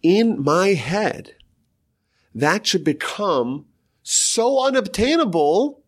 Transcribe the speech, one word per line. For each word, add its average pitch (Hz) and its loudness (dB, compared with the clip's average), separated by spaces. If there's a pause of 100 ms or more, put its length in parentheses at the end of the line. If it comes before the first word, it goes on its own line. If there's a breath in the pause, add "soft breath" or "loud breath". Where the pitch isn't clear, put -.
in 196 2
my 165 2
head, 180 -4 (1000)
that 156 0
should 165 -2
become 147 -2 (380)
so 254 0
unobtainable 233 0